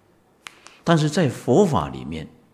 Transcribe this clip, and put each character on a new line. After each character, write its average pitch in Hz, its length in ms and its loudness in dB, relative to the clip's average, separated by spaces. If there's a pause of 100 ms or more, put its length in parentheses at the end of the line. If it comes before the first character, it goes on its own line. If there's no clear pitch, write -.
(840)
但 170 120 2
是 151 140 2
在 160 180 0
佛 127 380 2
法 92 240 -2
里 64 160 -12
面 78 220 -10 (260)